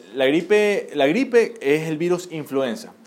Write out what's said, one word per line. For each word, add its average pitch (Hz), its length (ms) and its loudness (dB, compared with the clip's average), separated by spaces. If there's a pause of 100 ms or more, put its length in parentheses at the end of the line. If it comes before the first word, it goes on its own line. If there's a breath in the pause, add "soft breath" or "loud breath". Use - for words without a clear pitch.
(140)
la 131 120 0
gripe, 196 680 0
la 143 140 2
gripe 233 540 2
es 156 260 2
el 160 100 -4
virus 175 340 -2
influenza. 135 600 -4 (160)